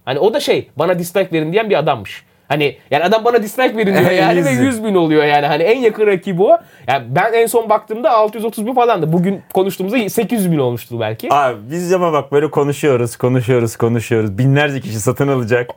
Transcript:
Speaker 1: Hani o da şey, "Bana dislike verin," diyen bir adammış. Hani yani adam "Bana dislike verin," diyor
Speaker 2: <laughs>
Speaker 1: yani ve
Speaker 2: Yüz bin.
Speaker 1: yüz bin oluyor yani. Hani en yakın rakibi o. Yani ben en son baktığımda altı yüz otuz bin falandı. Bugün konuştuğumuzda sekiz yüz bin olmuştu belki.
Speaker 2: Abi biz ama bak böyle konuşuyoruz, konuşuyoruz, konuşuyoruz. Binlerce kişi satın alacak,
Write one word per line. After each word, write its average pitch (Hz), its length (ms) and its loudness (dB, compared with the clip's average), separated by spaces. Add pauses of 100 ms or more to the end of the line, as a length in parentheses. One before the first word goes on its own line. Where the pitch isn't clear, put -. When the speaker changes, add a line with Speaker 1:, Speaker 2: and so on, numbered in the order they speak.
Speaker 1:
Hani 135 140 -2
o 196 160 2
da 285 60 0
şey, 233 360 -2
"Bana 175 220 0
dislike 175 340 -2
verin," 160 200 -2
diyen 214 180 0
bir 190 80 2
adammış. 139 460 -4 (240)
Hani 147 280 0 (140)
yani 147 140 2
adam 220 200 2
"Bana 240 180 2
dislike 214 340 -2
verin," 196 220 0
diyor 175 120 4
Speaker 2:
<laughs> - 0 -
Speaker 1:
yani 180 340 2
ve - 60 0
Speaker 2:
Yüz 247 100 0
bin. 254 40 4
Speaker 1:
yüz 233 200 -2
bin 214 100 -2
oluyor 156 300 4
yani. 147 220 2
Hani 151 160 0
en 220 180 2
yakın 214 260 2
rakibi 190 360 0
o. 320 160 4 (300)
Yani 135 200 0
ben 180 240 0
en 226 140 2
son 226 220 0
baktığımda 220 420 -2
altı 214 280 2
yüz 208 60 -6
otuz 214 220 -6
bin 254 80 -4
falandı. 214 380 0
Bugün 180 280 0 (140)
konuştuğumuzda 196 540 -2
sekiz 226 360 -2
yüz 175 80 0
bin 156 60 0
olmuştu 120 420 -4
belki. 110 340 -4
Speaker 2:
Abi 131 220 2 (140)
biz 175 220 -4
ama 180 200 2
bak 143 200 -2
böyle 147 180 2
konuşuyoruz, 139 680 0
konuşuyoruz, 123 600 0
konuşuyoruz. 110 600 -2
Binlerce 139 420 2
kişi 110 200 -8
satın 127 280 0
alacak, 123 480 0